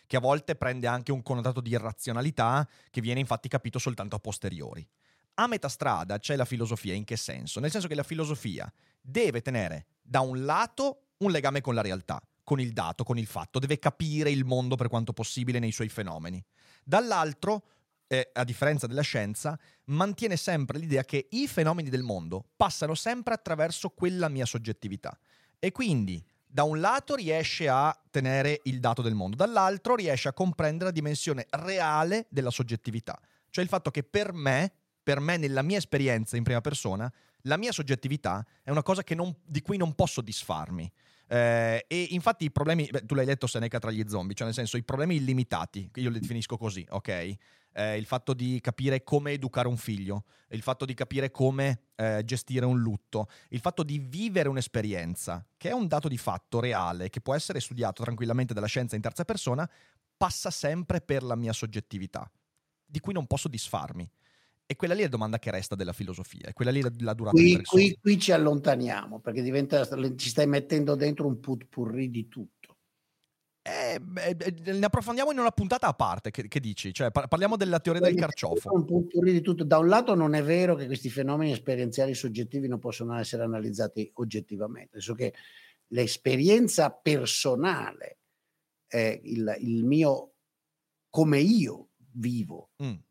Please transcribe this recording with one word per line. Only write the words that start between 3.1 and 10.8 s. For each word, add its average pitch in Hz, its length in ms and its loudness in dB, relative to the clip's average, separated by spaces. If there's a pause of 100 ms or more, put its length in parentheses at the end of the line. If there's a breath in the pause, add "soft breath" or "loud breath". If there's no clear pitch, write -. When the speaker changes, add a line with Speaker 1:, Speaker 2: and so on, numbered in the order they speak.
Speaker 1:
infatti 117 280 -2
capito 123 320 -4
soltanto 104 360 -6
a 101 40 -8
posteriori. 82 680 -8 (500)
A 233 100 2
metà 202 220 -2
strada 101 500 -2
c'è 143 160 -2
la 127 100 2
filosofia. 113 480 -4
In 104 100 -4
che 110 140 -6
senso? - 440 -8
Nel 156 100 -2
senso 190 160 -2
che 156 80 -4
la 143 80 -2
filosofia 147 680 -4 (300)
deve 135 400 0
tenere 90 460 -2 (160)
da 135 160 2
un 131 260 0
lato 233 600 0 (100)